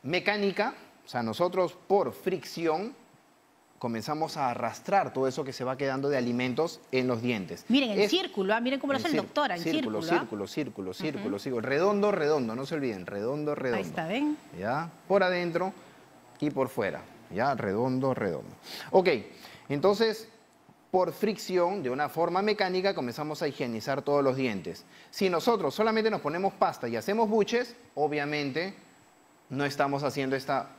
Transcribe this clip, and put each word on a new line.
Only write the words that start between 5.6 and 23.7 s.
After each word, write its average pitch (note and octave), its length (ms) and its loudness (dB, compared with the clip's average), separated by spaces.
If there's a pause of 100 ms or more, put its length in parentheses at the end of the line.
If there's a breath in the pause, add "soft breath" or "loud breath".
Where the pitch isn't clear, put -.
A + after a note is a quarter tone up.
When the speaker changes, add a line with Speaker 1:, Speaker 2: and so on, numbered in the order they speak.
Speaker 1:
va B2+ 120 -2
quedando C3+ 320 -2
de C#3+ 80 2
alimentos B2+ 640 0 (140)
en B2+ 160 2
los A#2 120 0
dientes. A2+ 480 -2
Speaker 2:
Miren, B3+ 220 4
en G3+ 120 0
Speaker 1:
Es G#3 100 4
Speaker 2:
círculo, G#3+ 420 0
¿ah? A#3 60 2
Miren C4 180 -2
cómo C#4 140 -2
lo C4 80 0
Speaker 1:
en - 40 -6
Speaker 2:
hace - 120 0
el G#3+ 40 2
Speaker 1:
cir-, G3 60 -4
Speaker 2:
doctor, D4 240 0
en F3 80 -4
Speaker 1:
círculo, E3+ 440 0
Speaker 2:
círculo, E3 120 0
¿ah? E3+ 60 4
Speaker 1:
círculo, G#2+ 260 -6
círculo, G#2 460 -6
Speaker 2:
Ujú. - 80 -12
Speaker 1:
círculo, A2+ 400 -4
círculo. B2 280 -4
Redondo, G3+ 440 4
redondo, D3 420 2
no C3 100 -6
se D3 120 -4
olviden, A2+ 300 -2
redondo, C#3 500 -2
redondo. B2 260 0
Speaker 2:
Ahí - 80 -
está, D#3+ 160 -4
¿ven? C#4+ 300 -2 (200)
Speaker 1:
¿Ya? B2+ 320 -2 (200)
Por G3 160 6
adentro F3+ 480 0 (640 loud breath)
y D3 120 0
por C3 180 0
fuera, F2 340 -2 (320)
¿ya? B2+ 220 2
Redondo, B2+ 580 0
redondo. E2 400 -4 (380 loud breath)
Ok, F3+ 160 8 (600 loud breath)
entonces, G3 600 2 (640)
por F3+ 200 2
fricción, F#3 680 0
de B2+ 80 0
una C#3 180 -2
forma E3+ 320 0
mecánica, G3 540 2
comenzamos D3+ 480 -4
a D#3+ 60 0
higienizar C3+ 540 -4